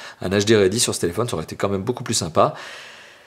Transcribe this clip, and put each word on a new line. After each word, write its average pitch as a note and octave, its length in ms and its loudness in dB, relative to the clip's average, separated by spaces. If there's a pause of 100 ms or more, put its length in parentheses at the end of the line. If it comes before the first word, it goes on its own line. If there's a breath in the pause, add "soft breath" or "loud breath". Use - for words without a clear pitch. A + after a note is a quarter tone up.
(200 loud breath)
un F#2+ 100 -4
H G2+ 140 4
D A2+ 120 6
ready G2+ 240 4
sur A2 160 0
ce - 40 -8
téléphone, G2 280 -2
ça - 60 -4
aurait D#2+ 100 -4
été - 100 -10
quand - 140 -2
même G2 140 -2
beaucoup B2 200 -4
plus B2 120 -4
sympa. G2+ 400 2 (720 loud breath)